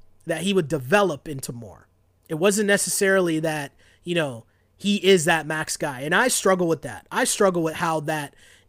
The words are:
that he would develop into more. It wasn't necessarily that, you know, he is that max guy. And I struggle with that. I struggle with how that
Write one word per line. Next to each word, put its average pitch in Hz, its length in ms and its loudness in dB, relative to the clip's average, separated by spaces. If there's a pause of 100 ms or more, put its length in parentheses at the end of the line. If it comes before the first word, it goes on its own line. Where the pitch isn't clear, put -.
(280)
that 160 140 -2
he 196 120 0
would 180 140 2
develop 160 600 0
into 139 240 -8
more. 117 360 -18 (400)
It 165 80 -4
wasn't 196 320 2
necessarily 190 720 2
that, 151 340 -4 (300)
you 175 100 -6
know, 139 320 -4 (320)
he 202 200 0
is 185 280 4
that 160 220 0
max 156 280 -4
guy. 139 260 -6
And 156 120 -2
I 226 140 2
struggle 185 400 2
with 160 160 -2
that. 120 280 -14
I 233 120 -2
struggle 190 400 2
with 160 120 -2
how 160 260 -2
that 147 340 -6 (340)